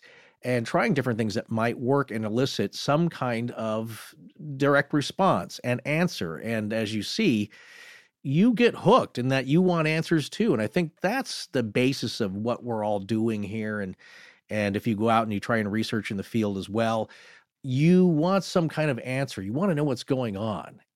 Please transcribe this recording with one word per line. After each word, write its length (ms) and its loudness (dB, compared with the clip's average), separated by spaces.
and 240 -2
trying 280 0
different 260 0
things 140 -2
that 180 -6
might 260 0
work 320 0
and 140 -6
elicit 500 -2
some 360 0
kind 420 -4
of 640 -8
direct 380 2
response 720 0
and 200 -2
answer. 520 -2
And 340 -4
as 240 -2
you 80 -2
see, 460 2
you 300 4
get 220 4
hooked 420 4
in 120 -2
that 160 0
you 160 4
want 260 2
answers 420 0
too. 240 2
And 80 2
I 60 0
think 340 -2
that's 460 -4
the 160 0
basis 580 0
of 140 -2
what 280 -4
we're 220 -4
all 140 0
doing 440 0
here. 380 -6
And, 140 -6
and 280 0
if 100 -2
you 80 2
go 140 2
out 140 4
and 100 -4
you 60 -2
try 180 0
and 140 0
research 400 -2
in 60 -4
the 60 -4
field 340 -2
as 120 -6
well, 400 0
you 440 4
want 400 2
some 240 0
kind 200 0
of 100 -2
answer. 420 -4
You 100 -6
want 180 0
to 60 0
know 80 0
what's 200 -2
going 340 -2
on. 420 -6